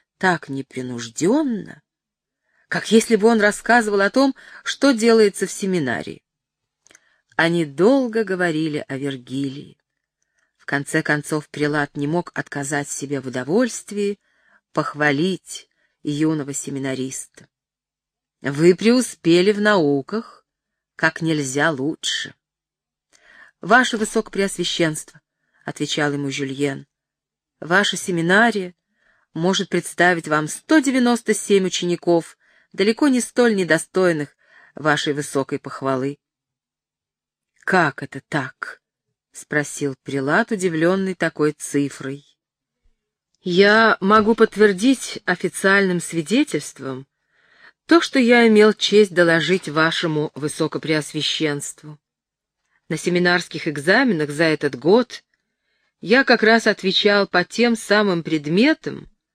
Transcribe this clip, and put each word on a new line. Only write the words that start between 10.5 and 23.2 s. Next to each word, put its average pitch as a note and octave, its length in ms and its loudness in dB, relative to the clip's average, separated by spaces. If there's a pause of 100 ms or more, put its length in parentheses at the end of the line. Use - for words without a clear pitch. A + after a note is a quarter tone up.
В - 80 -20
конце C#3+ 360 -2
концов, D3+ 480 -4
прилад D3 460 -4
не C#3+ 120 -6
мог E3+ 280 -4
отказать C#3+ 540 -8
себе C#3 320 -8
в C3 60 -14
удовольствии G3+ 920 -4 (540)
похвалить D3+ 960 -2 (340)
юного D3 500 -2
семинариста. C3+ 920 -8 (920)
"Вы D#3+ 340 2
преуспели G3 760 2
в G3+ 100 -4
науках F#3+ 840 0 (500)
как - 260 -2
нельзя D3+ 500 -2
лучше". - 640 -6 (1300)